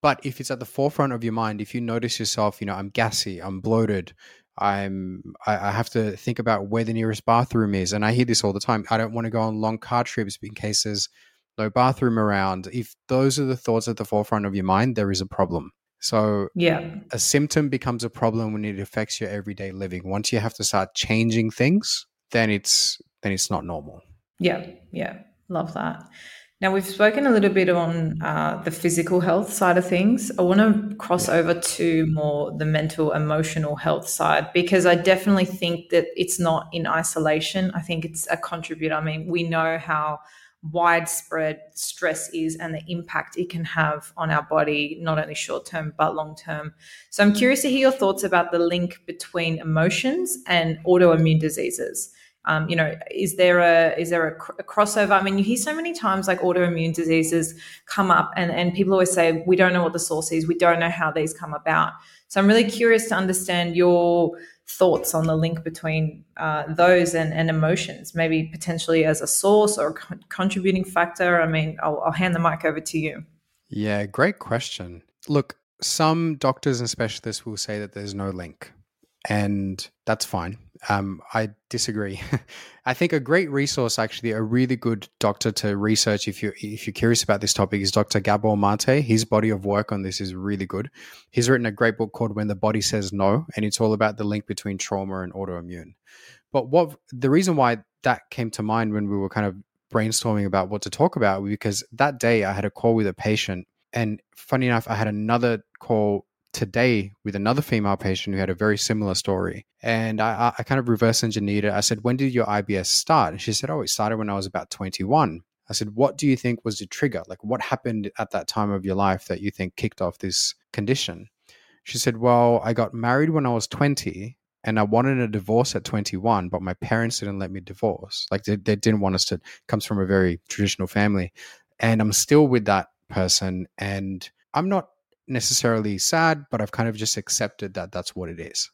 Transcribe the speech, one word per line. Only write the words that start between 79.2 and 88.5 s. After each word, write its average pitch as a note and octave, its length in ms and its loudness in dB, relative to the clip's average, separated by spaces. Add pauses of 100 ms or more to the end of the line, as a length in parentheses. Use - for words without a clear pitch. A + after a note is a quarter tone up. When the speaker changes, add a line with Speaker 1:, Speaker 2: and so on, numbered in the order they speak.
Speaker 1:
and G2+ 580 -2 (200)
that's A2 180 0
fine. F#2 320 -6 (320)
Um, G2 320 -2 (100)
I A2 200 -2 (180)
disagree. G#2 500 -6 (340)
<laughs> - 340 -18
I B2+ 80 0
think F3 180 0
a D3+ 60 2
great D3+ 320 0
resource, C#3 480 0
actually, A2+ 320 -2
a G#2+ 100 -2
really B2 340 2
good A2 320 -2 (120)
doctor G#2+ 320 0
to G2+ 260 -2
research G#2 500 2
if G2+ 140 -8
you, G#2 180 -4
if G#2+ 280 -10
you're G#2+ 60 -8
curious A#2 280 2
about G2+ 180 2
this G#2 140 0
topic, G2+ 280 2
is G2 100 0
Doctor G#2 280 2
Gabor G#2 380 2